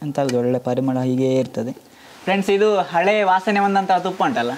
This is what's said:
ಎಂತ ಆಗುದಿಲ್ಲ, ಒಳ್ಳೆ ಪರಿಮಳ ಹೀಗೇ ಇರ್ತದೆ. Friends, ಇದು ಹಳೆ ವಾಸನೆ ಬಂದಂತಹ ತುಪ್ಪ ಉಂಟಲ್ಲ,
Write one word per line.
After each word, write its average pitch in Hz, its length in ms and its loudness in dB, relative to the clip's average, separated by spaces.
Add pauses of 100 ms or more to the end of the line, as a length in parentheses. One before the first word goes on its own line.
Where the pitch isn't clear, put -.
ಎಂತ 143 160 -4
ಆಗುದಿಲ್ಲ, 123 260 0
ಒಳ್ಳೆ 123 140 0
ಪರಿಮಳ 127 400 -2
ಹೀಗೇ 131 400 0
ಇರ್ತದೆ. 127 320 -6 (520)
Friends, 196 260 0
ಇದು 202 280 2
ಹಳೆ 185 460 0
ವಾಸನೆ 190 360 2
ಬಂದಂತಹ 196 380 2
ತುಪ್ಪ 185 260 -2
ಉಂಟಲ್ಲ, 123 340 -2